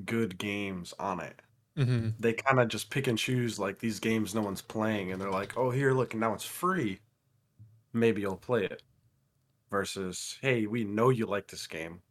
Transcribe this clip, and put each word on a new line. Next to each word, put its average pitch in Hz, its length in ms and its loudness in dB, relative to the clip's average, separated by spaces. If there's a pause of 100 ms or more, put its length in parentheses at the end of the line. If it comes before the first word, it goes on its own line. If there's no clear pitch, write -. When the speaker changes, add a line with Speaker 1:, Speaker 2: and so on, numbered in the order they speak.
Speaker 1:
good 113 320 0
games 101 640 -4
on 92 200 -2
it. - 220 -10 (360)
Speaker 2:
Mm-hmm. 120 320 2 (100)
Speaker 1:
They 117 140 4
kinda 127 320 6
just 107 240 -2
pick 135 180 -2
and 117 100 4
choose, 120 400 0
like, 98 220 -2
these 107 200 -2
games 110 360 0
no 110 60 2
one's 98 200 -2
playing, 110 500 -2
and 92 100 -4
they're 98 100 -4
like, 98 260 -4
"Oh, 127 140 2
here, 131 220 4
look, 127 200 0
and 110 80 -2
now 113 120 2
it's - 120 -6
free. 160 540 -2 (920)
Maybe 113 280 4
you'll 98 160 -2
play 110 280 0
it." - 180 -8 (880)
Versus, 98 720 -4
"Hey, 123 260 2
we 113 160 -2
know 107 260 4
you 113 160 2
like 98 220 -2
this - 200 -12
game. 85 440 -10